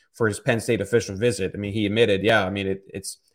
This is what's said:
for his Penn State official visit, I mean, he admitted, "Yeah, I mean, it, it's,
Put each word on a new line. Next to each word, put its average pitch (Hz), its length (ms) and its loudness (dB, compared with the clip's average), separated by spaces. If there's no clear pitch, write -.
for 113 140 0
his 101 120 -4
Penn 117 200 0
State 110 200 0
official 104 340 0
visit, 98 400 -2
I - 40 -8
mean, 101 160 -6
he 110 100 0
admitted, 101 380 2
"Yeah, 104 240 4
I - 20 -4
mean, 98 200 -2
it, 98 200 -6
it's, - 300 -12